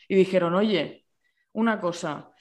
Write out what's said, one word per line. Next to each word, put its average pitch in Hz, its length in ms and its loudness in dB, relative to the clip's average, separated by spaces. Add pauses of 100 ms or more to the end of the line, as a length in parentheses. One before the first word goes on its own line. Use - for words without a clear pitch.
Y 196 60 -2
dijeron, 180 400 2
"Oye, 196 500 0 (480)
una 220 280 0
cosa, 170 500 -8 (100)